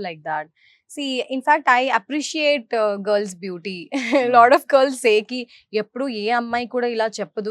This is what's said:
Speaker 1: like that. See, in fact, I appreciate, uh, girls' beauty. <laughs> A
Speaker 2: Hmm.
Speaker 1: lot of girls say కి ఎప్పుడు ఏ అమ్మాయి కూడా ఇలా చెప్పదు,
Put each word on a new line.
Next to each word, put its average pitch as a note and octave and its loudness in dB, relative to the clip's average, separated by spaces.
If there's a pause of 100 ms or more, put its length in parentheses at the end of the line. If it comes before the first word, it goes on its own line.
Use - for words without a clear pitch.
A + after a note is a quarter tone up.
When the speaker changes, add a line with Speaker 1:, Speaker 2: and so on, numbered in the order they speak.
Speaker 1:
like E3 -12
that. D#3 -6 (440)
See, C#4+ -8 (220)
in C4 -6
fact, D4 0
I B3+ 4
appreciate, C#4+ -2
uh, G#3+ 0
girls' G3+ -2
beauty. F3+ -10 (140)
<laughs> B3+ -2
A C4 4
Speaker 2:
Hmm. B3 0
Speaker 1:
lot A#3+ 8
of C#4+ 6
girls C4+ 4
say G#3+ 2
కి B3+ -8 (320)
ఎప్పుడు G#3+ -4 (120)
ఏ G#3 -6
అమ్మాయి A#3 -2
కూడా A#3+ -4
ఇలా A3+ -2
చెప్పదు, G#3+ -8